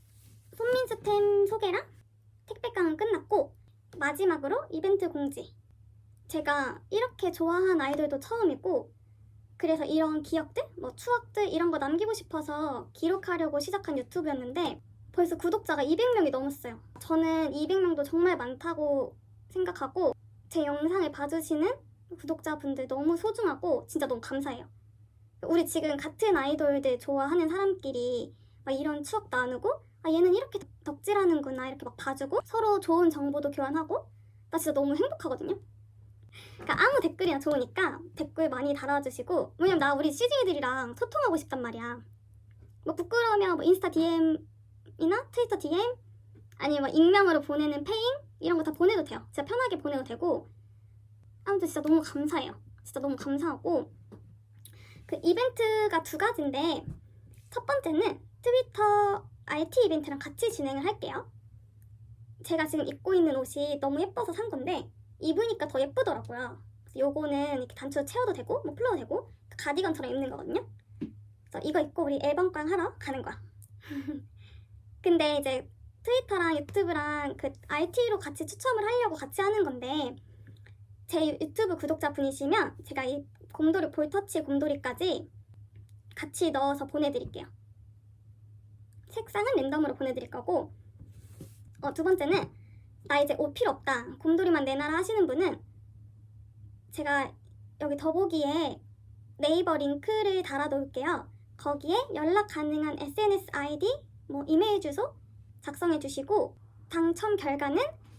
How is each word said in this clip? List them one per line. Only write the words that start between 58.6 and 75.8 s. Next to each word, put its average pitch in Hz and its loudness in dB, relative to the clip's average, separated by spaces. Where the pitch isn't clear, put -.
알티 320 2
이벤트랑 302 -2
같이 403 -4
진행을 277 -4
할게요. 370 -4
제가 320 0
지금 311 -2
입고 - -2
있는 330 6
옷이 285 -4
너무 277 0
예뻐서 392 -2
산 427 -4
건데 294 -4
입으니까 381 0
더 262 -2
예쁘더라고요. 269 -2
그래서 - -8
요거는 285 0
이렇게 254 -8
단추 285 -4
채워도 440 -2
되고 - -4
뭐 294 -6
풀어도 427 0
되고 330 -6
가디건처럼 294 -2
입는 262 -4
거거든요. - -4
그래서 - -12
이거 311 0
입고 302 -2
우리 285 -2
앨범광 311 0
하러 370 -2
가는 262 -8
거야. - -12
<laughs> - -14
근데 311 4
이제 262 -2